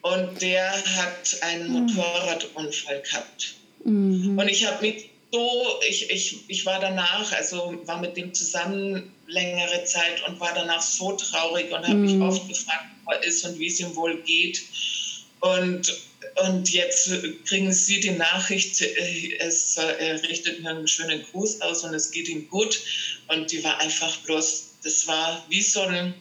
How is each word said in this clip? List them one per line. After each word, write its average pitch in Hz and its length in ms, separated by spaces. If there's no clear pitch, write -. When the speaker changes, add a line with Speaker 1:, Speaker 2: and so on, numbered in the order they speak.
Speaker 1:
Und 185 400
der 185 300
hat 180 460
einen 170 260
Speaker 2:
Mhm. - 60
Speaker 1:
Motorradunfall 165 1120
gehabt. - 540
Speaker 2:
Mhm. 196 540
Speaker 1:
Und 208 100
ich - 180
hab 196 160
mich 214 280
so, 240 560
ich, 220 240
ich, - 260
ich - 180
war 190 140
danach, 190 540
also 175 420
war 170 140
mit 175 160
dem 185 180
zusammen 196 760
längere 175 560
Zeit 170 440
und 180 120
war 175 140
danach 165 280
so 190 320
traurig 170 580
und 165 160
hab 208 100
mich 196 160
Speaker 2:
Mhm. 190 80
Speaker 1:
oft 190 260
gefragt, - 380
wo - 80
er - 120
ist 170 220
und 170 140
wie 165 80
es 180 120
ihm 175 160
wohl 165 260
geht. 170 400
Und, 185 520
und 185 240
jetzt - 380
kriegen 190 280
Sie - 260
die 190 120
Nachricht, 185 680
äh, 170 580
es, 165 380
er 160 460
richtet 165 380
mir 160 80
einen 160 180
schönen 156 440
Gruß 208 300
aus 170 220
und 165 100
es 156 180
geht 170 180
ihm 151 180
gut. 214 320
Und 160 240
die 156 120
war 151 160
einfach 156 420
bloß, - 440
das 151 240
war 165 420
wie 190 120
so 208 200
ein 180 400